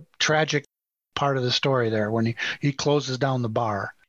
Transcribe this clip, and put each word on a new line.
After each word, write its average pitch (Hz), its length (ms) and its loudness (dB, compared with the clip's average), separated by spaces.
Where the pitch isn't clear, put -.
tragic 151 460 2
part 139 220 0
of 127 60 0
the 123 80 0
story 123 380 2
there 107 220 0
when 113 140 2
he, 117 100 0
he 143 100 2
closes 135 460 0
down 131 240 0
the 120 80 -2
bar. 110 440 -2